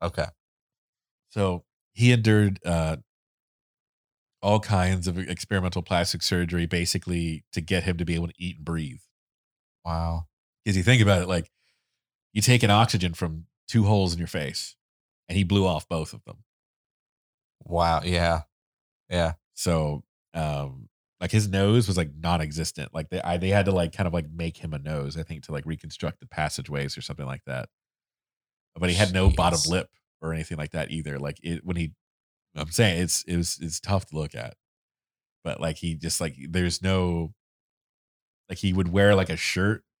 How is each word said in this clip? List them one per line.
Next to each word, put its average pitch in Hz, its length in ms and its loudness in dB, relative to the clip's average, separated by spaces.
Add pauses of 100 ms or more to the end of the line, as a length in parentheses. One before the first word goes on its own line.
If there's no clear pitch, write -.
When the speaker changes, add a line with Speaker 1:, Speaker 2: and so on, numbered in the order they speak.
Speaker 1:
Okay. 82 260 -4 (1040)
Speaker 2:
So 95 360 -2 (280)
he 120 180 6
endured, 107 540 4
uh, 82 320 0 (1400)
all 104 180 4
kinds 92 480 2
of 87 100 -2
experimental 90 680 -2
plastic 87 400 0
surgery, 87 420 0
basically 85 880 -2
to 90 80 -4
get 87 220 0
him 90 140 -2
to 85 80 -4
be 82 100 -2
able 85 120 -2
to 82 100 -12
eat 90 200 -8
and 78 80 -18
breathe. 80 360 -6 (840)
Speaker 1:
Wow. 82 420 -4 (380)
Speaker 2:
'Cause 101 100 2
you 95 80 2
think 120 180 6
about 98 200 6
it, 90 60 -4
like, 90 240 -2 (840)
you 107 80 2
take 123 220 6
an 104 80 6
oxygen 101 420 4
from 82 340 -6 (200)
two 113 180 4
holes 98 280 2
in 85 60 -6
your 85 80 -4
face, - 480 -8 (520)
and 85 100 -2
he 101 60 4
blew 95 240 4
off 80 200 -2
both 80 260 -4
of - 100 -18
them. - 200 -20 (1200)
Speaker 1:
Wow. 85 400 2
Yeah. 85 400 2 (640)
Yeah. 85 240 0 (200)
Speaker 2:
So, 78 500 -2 (300)
um, 71 560 -6 (300)
like, 90 120 -4
his 107 180 4
nose 101 380 4
was, 92 100 0
like, 78 180 -2
non-existent. 80 800 -4
Like, 76 160 -8
they, - 120 -6
I, 87 160 -2
they 92 120 -2
had 98 160 4
to, 98 80 4
like, 87 180 2
kind 95 160 -2
of, 82 60 -2
like, 80 160 -2
make 82 280 -6
him 78 160 -8
a 71 60 -8
nose, 71 380 -6
I 80 60 -6
think, 78 200 -12
to, - 80 -14
like, 71 140 -8
reconstruct 80 560 -8
the - 60 -20
passageways 73 720 -6
or - 40 -14
something 73 240 -10
like 67 200 -10
that. 64 240 -8 (1080)
But 87 140 0
he 87 60 0
had 98 160 4
no 95 180 6
bottom 87 300 2
Speaker 1:
Jeez. 78 100 0
Speaker 2:
lip 87 200 -2 (320)
or 80 120 -6
anything 80 240 -6
like 76 140 -8
that 80 200 -6
either. 73 280 -8
Like, 73 240 -8
it, 85 220 -6
when 90 100 -4
he, 82 180 -2 (640)
I'm 76 160 -8
saying 90 320 2
it's, - 200 -2
it 87 140 -4
was, 85 220 -2
it's 80 220 -8
tough 98 260 -2
to - 80 -16
look 76 180 -6
at. 58 220 -12 (880)
But, - 160 -8
like, 80 180 -4
he 82 180 -4
just, 80 260 -4
like, 76 140 -4 (140)
there's 87 320 -2
no, 90 520 0 (1120)
like, 90 120 -12
he 98 140 0
would 92 140 2
wear, 101 260 6
like, 92 160 2
a 80 80 -4
shirt. 98 460 0 (180)